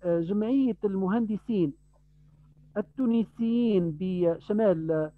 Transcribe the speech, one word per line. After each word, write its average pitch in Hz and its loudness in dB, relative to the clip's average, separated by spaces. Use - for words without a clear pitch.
آه، 170 0
جمعية 220 0
المهندسين 202 0
التونسيين 226 0
بشمال، 180 0
آه، 156 -2